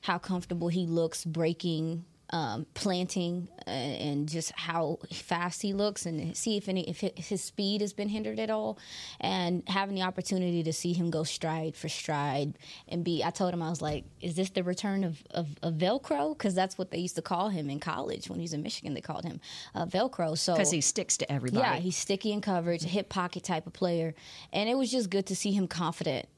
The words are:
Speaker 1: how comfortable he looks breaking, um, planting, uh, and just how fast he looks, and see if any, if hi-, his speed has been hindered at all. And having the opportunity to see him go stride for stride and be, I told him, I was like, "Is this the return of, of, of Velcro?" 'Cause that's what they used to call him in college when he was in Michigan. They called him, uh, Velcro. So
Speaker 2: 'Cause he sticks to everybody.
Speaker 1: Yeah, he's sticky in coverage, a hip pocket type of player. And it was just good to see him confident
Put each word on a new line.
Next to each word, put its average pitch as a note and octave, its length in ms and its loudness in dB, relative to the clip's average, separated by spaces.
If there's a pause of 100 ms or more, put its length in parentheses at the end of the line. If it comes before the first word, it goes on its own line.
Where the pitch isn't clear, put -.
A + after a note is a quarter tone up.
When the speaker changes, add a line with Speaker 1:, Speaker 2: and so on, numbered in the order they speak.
Speaker 1:
how F3+ 180 2
comfortable F3 480 -2
he F3 180 2
looks E3 400 0
breaking, E3 800 0 (240)
um, D3 440 -2
planting, F3+ 760 0 (200)
uh, - 20 -10
and C#3+ 580 0
just D#3+ 280 -2
how E3 420 0 (140)
fast F3 500 -2
he G3+ 100 0
looks, G3+ 360 0
and D#3+ 280 -2
see G#3+ 220 0
if G3+ 100 -2
any, F#3+ 220 2
if F3 120 -4
hi-, G3 140 0
his F#3 280 -4
speed G3+ 380 0
has G#3 120 -2
been G#3 160 -2
hindered G#3+ 300 -2
at A3 100 -2
all. G#3+ 300 0 (400)
And F3+ 480 2
having G3 260 2
the F#3+ 80 0
opportunity F#3 600 2
to D#3+ 100 2
see F3 200 0
him E3+ 180 2
go D#3+ 120 2
stride D#3+ 520 -2
for - 140 -6
stride C#3+ 680 0 (300)
and E3+ 160 -2
be, E3 200 2
I E3+ 60 2
told F3+ 240 0
him, F3 80 -2
I D#3+ 80 -2
was E3 140 -2
like, D3+ 220 -2 (140)
"Is F3 160 -4
this F#3 140 2
the F#3 140 0
return F#3+ 400 0
of, E3 260 -2
of, E3+ 180 -2 (140)
of E3 140 0
Velcro?" C#4 600 2
'Cause G3 200 0
that's F#3 200 2
what F3+ 140 -4
they - 80 -4
used F3 200 -2
to D#3+ 40 -2
call F#3 280 0
him D#3+ 200 0
in C#3 100 -2
college - 520 -4
when F3 80 -4
he E3+ 40 -2
was E3 100 -4
in D3+ 100 -2
Michigan. - 320 -4
They - 60 -4
called - 240 -6
him, E3+ 140 -4 (360)
uh, E3+ 100 0
Velcro. F3+ 500 2
So F3 220 2
Speaker 2:
'Cause F#3 140 6
he E3 100 4
sticks - 360 2
to - 140 -2
everybody. C3+ 360 2
Speaker 1:
Yeah, F3+ 80 4
he's F3 220 0
sticky G3+ 340 0
in G#3 100 0
coverage, E3+ 420 2
a D#3+ 60 -2
hip F#3+ 200 0
pocket F3+ 340 -2
type - 240 -2
of E3+ 60 -12
player. E3 420 2 (360)
And G#3 180 2
it A#3+ 60 4
was C4 140 4
just A3+ 220 2
good G3 160 2
to F#3+ 80 0
see G3+ 160 2
him G3 160 4
confident E3 600 0 (100)